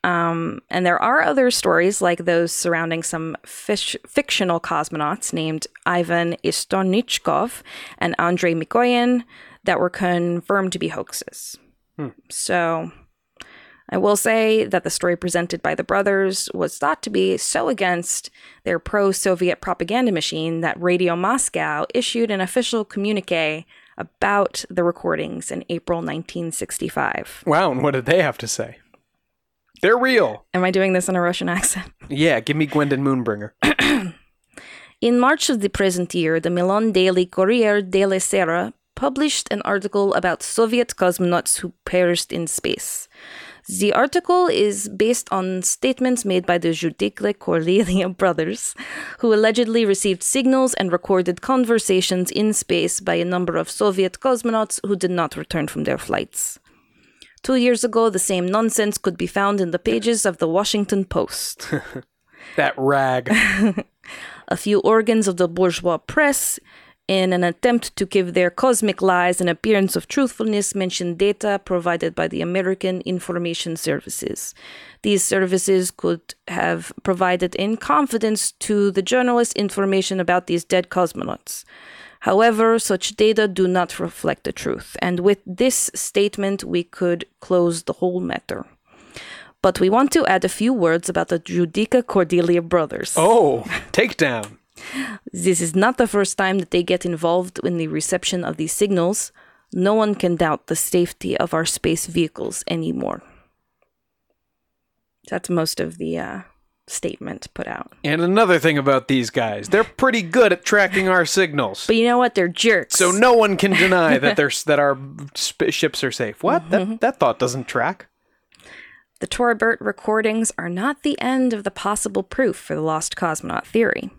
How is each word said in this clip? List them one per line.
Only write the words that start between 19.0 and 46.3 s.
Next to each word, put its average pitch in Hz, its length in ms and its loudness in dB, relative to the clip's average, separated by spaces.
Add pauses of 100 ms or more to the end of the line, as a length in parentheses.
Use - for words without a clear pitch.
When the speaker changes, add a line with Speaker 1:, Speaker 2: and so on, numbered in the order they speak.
Speaker 1:
propaganda 208 500 -2
machine 165 500 -4
that 165 200 -4
Radio 180 340 2
Moscow 170 800 -2
issued 233 380 0
an 196 100 -2
official 226 420 -2
communique 180 840 -4 (320)
about - 720 -2
the 180 140 -2
recordings 170 680 -4
in - 180 -8
April 170 320 -4
nineteen 165 500 -8
sixty-five. - 960 -6
Speaker 2:
Wow, 165 260 2
and 127 100 -2
what 143 100 2
did 131 140 -2
they 170 160 2
have 143 180 -2
to 117 80 -8
say? 113 300 -8 (1040)
They're 220 160 4
real. 226 560 2
Speaker 1:
Am 180 100 2
I 185 80 2
doing 190 220 2
this 180 140 0
in 185 80 -2
a 180 60 0
Russian 175 260 -2
accent? 180 440 -2 (180)
Speaker 2:
Yeah, 147 300 2
give 143 180 -2
me 156 80 2
Gwendon 139 380 0
Moonbringer. 113 480 -2 (100)
Speaker 1:
<clears throat> 285 520 0 (880)
In 240 180 4
March 269 300 2
of 247 100 0
the 196 100 0
present 180 460 0
year, 165 240 2
the 165 100 -2
Milan 190 420 2
Daily 185 340 4
Corriere 208 560 2
della 190 380 2
Sera 185 540 0 (220)
published 277 560 -2
an 208 120 -4
article 202 500 0
about 180 280 -2
Soviet 233 540 0
cosmonauts 180 600 0
who 175 160 -8 (120)
perished 175 460 0
in 170 160 -4
space. - 600 -6 (600)
The 190 260 0
article 349 540 2
is 208 420 0
based 214 420 0
on 185 320 -4
statements 254 600 0
made 180 220 0